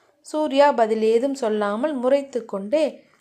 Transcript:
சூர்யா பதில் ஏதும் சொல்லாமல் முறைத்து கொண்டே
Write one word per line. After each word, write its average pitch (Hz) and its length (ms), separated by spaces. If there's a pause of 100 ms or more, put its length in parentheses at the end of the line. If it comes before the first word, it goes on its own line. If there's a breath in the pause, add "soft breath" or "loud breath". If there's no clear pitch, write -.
(220 loud breath)
சூர்யா 285 500
பதில் 220 300
ஏதும் 233 320
சொல்லாமல் 220 600
முறைத்து 262 520
கொண்டே 214 580 (180 loud breath)